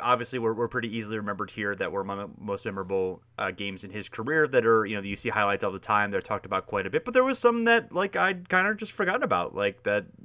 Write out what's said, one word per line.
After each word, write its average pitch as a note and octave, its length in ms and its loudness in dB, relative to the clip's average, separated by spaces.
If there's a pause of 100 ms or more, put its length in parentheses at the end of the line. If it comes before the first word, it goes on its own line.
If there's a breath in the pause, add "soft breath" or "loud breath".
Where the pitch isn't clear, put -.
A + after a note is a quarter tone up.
obviously B2 380 0
were, A2+ 160 0
were A2+ 140 -2
pretty A#2 280 -4
easily A2 220 -4
remembered G2+ 320 -6
here G2+ 240 -4
that F#2 180 -4
were G2 80 -2
among G2 160 -4
the G2+ 120 -8 (100)
most G2+ 260 -6
memorable, F#2+ 560 -2 (180)
uh, G2 120 -2
games F#2+ 340 -8
in G2 60 -14
his G2+ 180 -8
career D3+ 400 2
that B2+ 160 4
are, A2 220 6
you G#2+ 100 -2
know, G2+ 60 -4
you G2 140 -4
see A#2+ 120 -4
highlights G2+ 360 2
all G2 80 0
the F#2+ 60 -8
time. G#2 320 2
They're G2 120 -2
talked G#2 240 -6
about F#2+ 200 -2
quite G2 200 -2
a F#2 40 -6
bit, D#3 140 -2
but A#3+ 100 -4
there B3+ 100 6
was C4 140 0
some A#3 260 4
that, A#3 280 4
like, F#3+ 240 -2
I'd F3+ 320 0
kinda F#3+ 260 2
just G#3 180 -10
forgotten G#3 300 0
about, F#2 320 0
like, G2+ 280 -2
that, G2+ 240 0 (180)